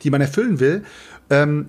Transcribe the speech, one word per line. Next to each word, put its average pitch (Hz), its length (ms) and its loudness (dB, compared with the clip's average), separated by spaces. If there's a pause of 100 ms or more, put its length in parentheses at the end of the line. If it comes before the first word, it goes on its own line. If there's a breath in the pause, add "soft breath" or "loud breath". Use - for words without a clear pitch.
die 147 80 0
man 139 100 2
erfüllen 170 380 -2
will, 156 260 0 (460 loud breath)
ähm, 147 380 0